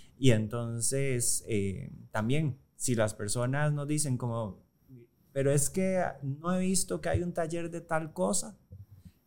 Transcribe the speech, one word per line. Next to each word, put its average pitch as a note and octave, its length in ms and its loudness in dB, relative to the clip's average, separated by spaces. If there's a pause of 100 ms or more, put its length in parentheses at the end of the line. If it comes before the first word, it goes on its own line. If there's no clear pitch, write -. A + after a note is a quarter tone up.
(180)
Y C3 140 8
entonces, A#2 1160 0
eh, G2 440 -2 (200)
también, B2+ 460 0 (180)
si A2 200 0
las G#2+ 180 2
personas B2+ 580 0
nos C#3+ 160 -2
dicen D3 300 0
como, A#2 460 -4 (680)
"Pero C#3 200 2
es C#3+ 180 4
que F#3+ 340 2 (200)
no D3+ 320 -2
he F#3 40 2
visto F#3 400 0
que E3 100 -4
hay E3+ 120 2
un F3 100 -2
taller E3+ 380 -4
de E3 120 -8
tal D#3+ 300 -4
cosa, G3 460 -2 (680)